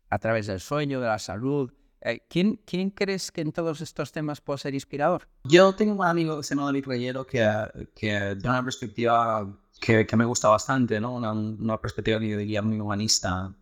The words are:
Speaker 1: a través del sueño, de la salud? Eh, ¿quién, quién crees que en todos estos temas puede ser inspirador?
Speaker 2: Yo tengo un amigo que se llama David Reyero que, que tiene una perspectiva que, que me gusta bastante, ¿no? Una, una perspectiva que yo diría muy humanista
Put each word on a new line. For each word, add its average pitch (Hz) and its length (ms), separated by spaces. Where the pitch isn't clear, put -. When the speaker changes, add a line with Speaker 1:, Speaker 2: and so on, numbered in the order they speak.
Speaker 1:
a 107 80
través 110 300
del 95 120
sueño, 143 400
de 123 80
la 107 120
salud? 131 520
Eh, 117 260
¿quién, 196 380
quién 185 240
crees 190 420
que 175 100
en 151 100
todos 165 300
estos 151 300
temas 151 300
puede 139 180
ser 139 140
inspirador? 143 540
Speaker 2:
Yo 185 320
tengo 214 180
un 190 120
amigo 165 320
que 147 60
se 147 120
llama 143 100
David 139 220
Reyero 127 380
que, 127 140
que 101 440
tiene 98 100
una 127 140
perspectiva 117 960
que, 110 240
que - 100
me 113 80
gusta 117 260
bastante, 113 500
¿no? 120 160
Una, 117 160
una 110 500
perspectiva 107 380
que 110 100
yo 104 80
diría 104 240
muy 107 180
humanista 101 840